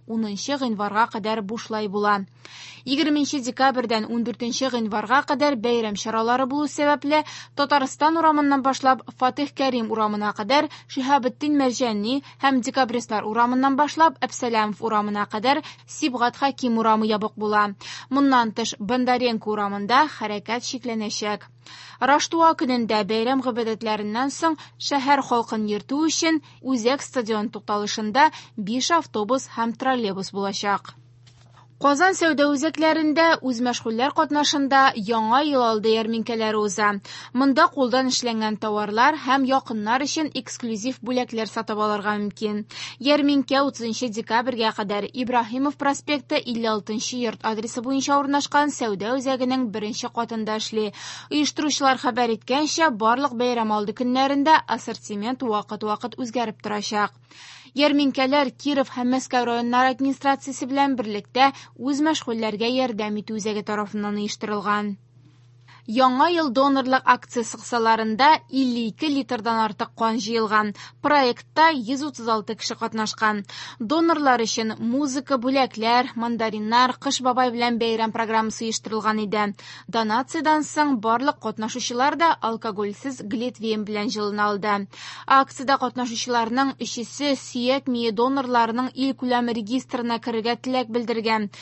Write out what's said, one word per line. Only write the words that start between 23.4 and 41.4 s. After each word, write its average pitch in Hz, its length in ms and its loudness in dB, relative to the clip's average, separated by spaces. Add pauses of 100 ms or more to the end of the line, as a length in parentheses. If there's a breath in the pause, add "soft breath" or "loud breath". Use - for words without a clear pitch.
гыйбадәтләреннән 220 880 -2
соң 330 220 0 (260 loud breath)
шәһәр 277 400 2
халкын 226 480 0
йөртү 208 380 -2
өчен 320 340 2 (180 loud breath)
Үзәк 254 460 0
стадион 214 480 -2
тукталышында 214 800 0 (240 loud breath)
биш 220 340 -2
автобус 262 640 0
һәм 233 240 -2
троллейбус 214 560 -2
булачак. 196 640 -4 (840 soft breath)
Казан 294 320 4
сәүдә 302 320 2
үзәкләрендә 311 800 2 (180)
үз 254 240 -2
мәшгульләр 240 480 -2
катнашында 277 800 4
яңа 226 480 2
ел 277 240 2
алды 220 240 2
ярминкәләре 220 640 0
уза. 208 380 2 (420 loud breath)
Монда 277 320 4
кулдан 262 460 2
эшләнгән 220 500 -2
товарлар 214 560 2
һәм 262 300 2
якыннар 240 560 0
өчен 311 260 -2
эксклюзив 233 720 -6
бүләкләр 233 480 -4